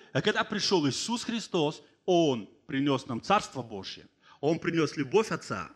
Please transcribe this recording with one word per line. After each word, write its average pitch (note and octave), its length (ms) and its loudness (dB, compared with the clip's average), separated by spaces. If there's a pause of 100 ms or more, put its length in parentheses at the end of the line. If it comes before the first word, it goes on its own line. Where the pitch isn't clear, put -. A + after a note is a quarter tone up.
(120)
А D#3+ 100 0
когда G#3+ 220 0
пришёл F3+ 440 0
Иисус A3+ 360 -4
Христос, F3 580 -2 (240)
Он D3+ 420 4 (180)
принёс C3+ 400 0
нам A#2 140 -6
Царство G3 420 0
Божье, G#2 440 -12 (340)
Он E3 200 2
принёс E3 360 0
любовь D#3+ 360 0
Отца. G2+ 440 -6